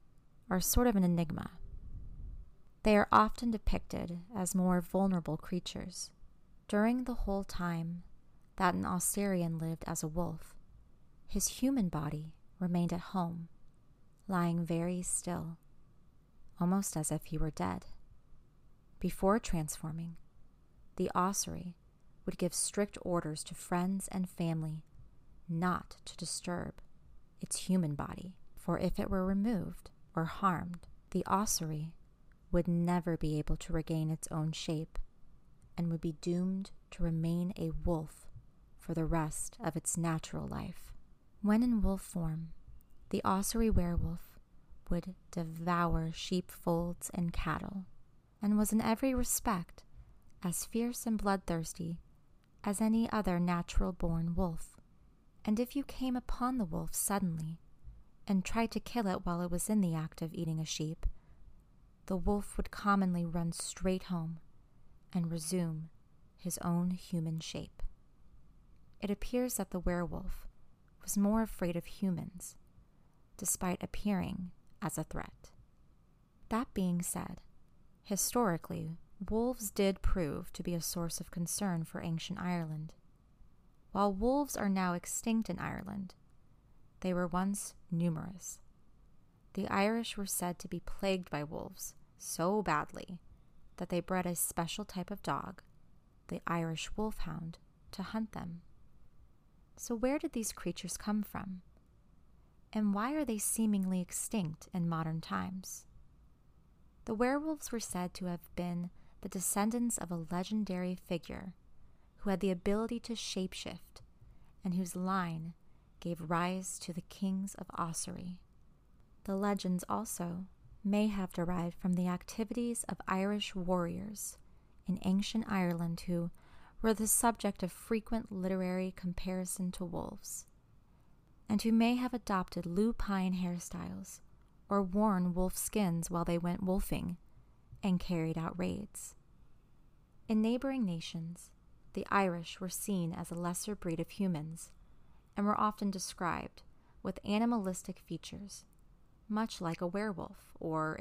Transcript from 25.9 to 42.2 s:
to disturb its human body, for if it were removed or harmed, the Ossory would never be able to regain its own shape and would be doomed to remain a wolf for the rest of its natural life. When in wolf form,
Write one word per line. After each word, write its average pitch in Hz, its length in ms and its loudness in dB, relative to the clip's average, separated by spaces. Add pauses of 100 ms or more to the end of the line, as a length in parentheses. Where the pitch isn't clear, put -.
to - 120 -12
disturb - 580 -4 (640)
its - 200 -4
human 170 340 4
body, - 400 -6 (200)
for - 220 0
if 180 220 2
it - 100 0
were 190 160 2
removed 196 640 0 (260)
or 165 100 2
harmed, 175 600 0 (240)
the - 160 0
Ossory 160 720 0 (560)
would 175 160 6
never 170 500 4
be 151 220 2
able 160 180 2
to - 160 -6
regain 160 380 2
its - 180 -4
own 160 220 0
shape 156 480 -4 (760)
and 170 140 0
would 165 120 0
be 160 200 -2
doomed 185 480 0 (220)
to - 100 -2
remain 170 560 2
a 165 140 -2 (120)
wolf 160 440 0 (500)
for - 160 -6
the 160 120 2
rest 156 580 0
of 160 120 0
its - 220 -2
natural 160 500 0
life. - 460 -6 (480)
When 214 220 6
in 233 180 4
wolf 190 220 4
form, 160 460 -2 (600)